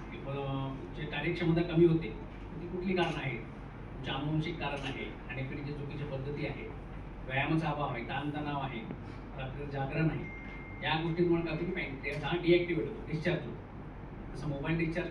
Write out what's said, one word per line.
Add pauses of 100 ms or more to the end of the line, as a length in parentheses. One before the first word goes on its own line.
(260)
अ, (280)
ची
कार्यक्षमता
कमी
होते, (520)
ती
कुठली
कारणं
आहेत?
तुमचे
अनुवंशिक
कारण
आहे,
खाण्यापिण्याच्या
चुकीच्या
पद्धती
आहे, (440)
व्यायामाचा
अभाव
आहे,
ताणतणाव
आहे, (580)
रात्री
जागरण
आहे, (580)
या
गोष्टींमुळे
काय
होतं
की
पॅनक्रियास
हा
डिॲक्टिव्हेट
होतो, (120)
डिस्चार्ज
होतो. (800)
जसं
मोबाईल
डिस्चार्ज